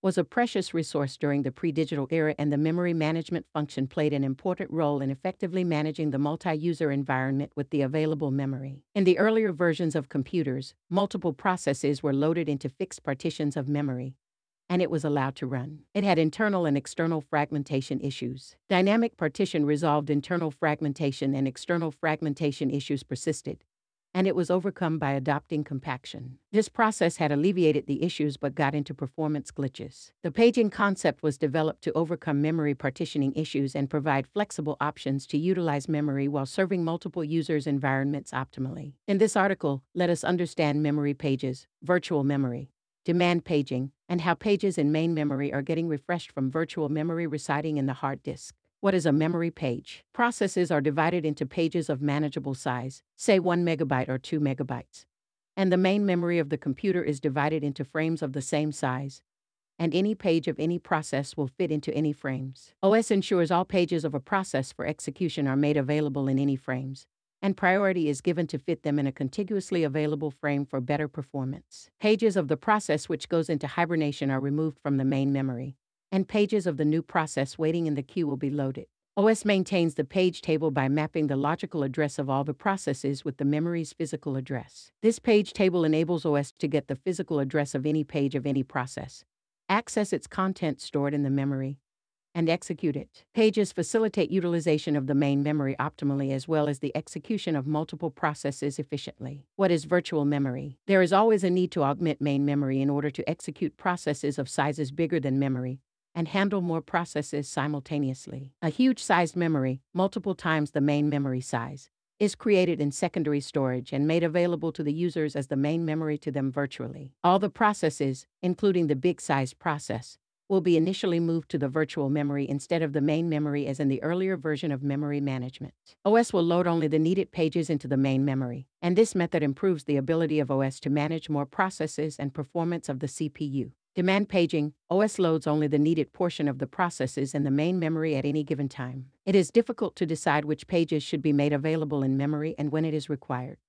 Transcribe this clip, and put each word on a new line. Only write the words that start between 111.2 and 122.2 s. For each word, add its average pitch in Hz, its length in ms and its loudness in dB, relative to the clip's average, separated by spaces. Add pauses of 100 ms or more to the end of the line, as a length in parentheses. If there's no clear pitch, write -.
size, 131 480 -6 (300)
is 208 160 0
created 180 460 4
in 143 100 2
secondary 151 480 -2
storage 131 540 -2
and 143 160 2
made 165 160 4
available 170 480 0
to 165 100 -6
the 147 100 0
users 160 440 -2
as 139 100 -4
the 143 100 -2
main 151 280 2
memory 156 340 -2
to 147 140 -6
them 135 180 -2
virtually. 135 720 -6
All 180 160 6
the 196 100 0
processes, 156 800 0 (160)
including 180 460 2
the 143 80 2
big 165 240 0
sized 135 400 -2
process, 143 580 -6 (300)
will 190 120 4
be 170 160 4
initially 170 440 2
moved 165 280 0
to 156 100 -2
the 139 100 0
virtual 143 420 0
memory 143 380 0